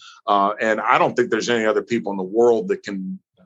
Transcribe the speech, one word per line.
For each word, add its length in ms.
Uh, 340
and 200
I 180
don't 160
think 160
there's 200
any 160
other 160
people 300
in 60
the 60
world 440
that 140
can 360